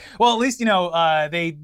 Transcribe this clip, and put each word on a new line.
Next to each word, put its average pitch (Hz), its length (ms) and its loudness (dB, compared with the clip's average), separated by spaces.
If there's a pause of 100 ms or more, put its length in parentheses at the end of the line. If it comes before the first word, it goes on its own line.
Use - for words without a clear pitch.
(180)
Well, 233 140 4
at 226 80 -2
least, 262 180 -2
you 233 80 -2
know, 185 220 2
uh, 160 400 2
they 165 360 -4